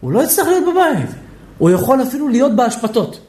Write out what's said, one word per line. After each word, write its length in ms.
הוא 120
לא 120
יצטרך 240
להיות 160
בבית. 460
הוא 120
יכול 320
אפילו 260
להיות 280
באשפתות. 720